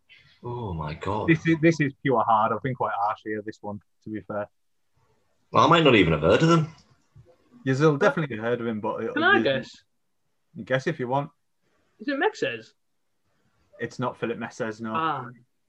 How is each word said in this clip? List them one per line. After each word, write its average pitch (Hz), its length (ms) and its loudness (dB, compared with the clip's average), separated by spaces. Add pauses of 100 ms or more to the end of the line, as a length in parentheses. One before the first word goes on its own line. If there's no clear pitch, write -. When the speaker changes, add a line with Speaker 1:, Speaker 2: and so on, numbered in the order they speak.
(420)
Speaker 1:
Oh, 120 320 -10
my 76 200 -8
God. 101 340 -6
Speaker 2:
This 165 180 2
is, 165 160 2
this 160 180 2
is 143 120 -2 (100)
pure 120 240 2
hard. 113 260 2
I've 107 100 -6
been 131 120 -4
quite 110 200 -4
harsh 104 300 -4
here, 107 200 -6
this 107 180 -12
one, 104 180 -10 (240)
to 110 60 -12
be 107 100 -8
fair. 104 260 -8 (1040)
Speaker 1:
Well, 113 120 6
I 139 40 6
might 165 160 6
not 135 100 8
even 87 180 6
have 76 100 0
heard 95 200 4
of 165 60 4
them. 165 260 2 (920)
Speaker 2:
You'll 139 320 2
definitely 139 400 0
heard 117 240 -2
of 117 60 -4
him, 110 140 -4
but 110 220 -4
it, 113 120 -6
Speaker 3:
Can 294 80 -2
I 381 160 6
Speaker 2:
you, 113 60 0
Speaker 3:
guess? 135 260 -2 (840)
Speaker 2:
you 110 100 -12
guess 131 220 -2
if 165 140 -4
you 123 80 -6
want. 139 220 -2 (680)
Speaker 3:
Is 220 100 -14
it 277 100 -2
Mexes? 131 560 -4 (1080)
Speaker 2:
It's 117 180 -10
not 123 200 -6
Philip 113 200 -6
Mexes, 110 440 -10
no. 113 120 -8
Speaker 3:
Ah. 147 320 -4 (420)